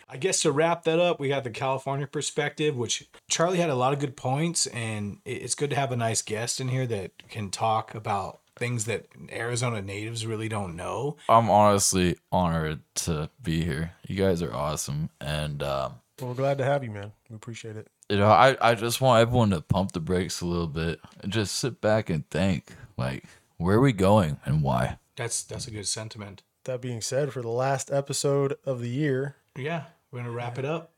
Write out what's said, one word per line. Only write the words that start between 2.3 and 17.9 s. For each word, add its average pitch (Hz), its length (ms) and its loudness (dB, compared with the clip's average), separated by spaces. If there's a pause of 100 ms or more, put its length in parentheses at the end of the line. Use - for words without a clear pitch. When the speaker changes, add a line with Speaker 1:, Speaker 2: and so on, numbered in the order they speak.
Speaker 1:
which 120 320 -4 (220)
Charlie 175 300 2
had 170 100 2
a 147 60 2
lot 127 180 2
of 143 60 -2
good 139 180 -4
points, 156 520 -2
and 107 580 -6
it, 120 160 -6
it's - 120 -4
good 147 140 -2
to 135 80 -2
have 135 160 0
a 123 40 -2
nice 113 260 0
guest 110 400 -4
in 127 60 -4
here 131 180 0
that 101 420 -6
can 104 220 -8
talk 110 440 -2
about 104 460 -6 (160)
things 120 300 -4
that 110 180 -4 (260)
Arizona 117 520 -4
natives 107 420 -8
really 110 240 -4
don't 101 280 -4
know. 98 420 -6 (100)
Speaker 2:
I'm 113 220 8
honestly 95 640 6 (160)
honored 82 480 0 (140)
to 78 340 -2 (140)
be 82 220 0
here. 82 280 -4 (140)
You 92 100 -6
guys 95 240 4
are 85 140 -4
awesome. 73 560 -4 (100)
And, 76 420 -4
um, 67 340 -4 (220)
Speaker 3:
Well, 127 120 -8
we're 123 60 -8
glad 135 220 0
to 131 60 0
have 139 180 0
you, 120 80 -8
man. 104 220 -10 (160)
We 110 80 -14
appreciate 110 400 -12
it. 107 120 -16 (200)